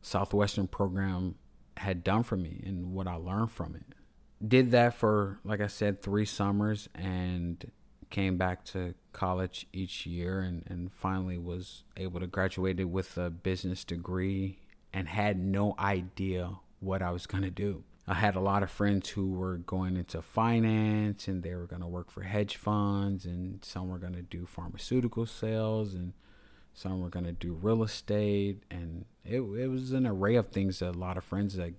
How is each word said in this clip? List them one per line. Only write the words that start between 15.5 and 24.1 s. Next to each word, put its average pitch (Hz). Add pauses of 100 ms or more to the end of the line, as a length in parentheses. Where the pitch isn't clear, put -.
idea 92 (220)
what 95
I 87
was 87
gonna 95
do. 98 (220)
I 95
had 98
a 92
lot 98
of 92
friends 101
who 95
were 92
going 92
into 87
finance 110
and 92
they 87
were 87
gonna 87
work 87
for 98
hedge 104
funds, 101
and 90
some 92
were 90
gonna 90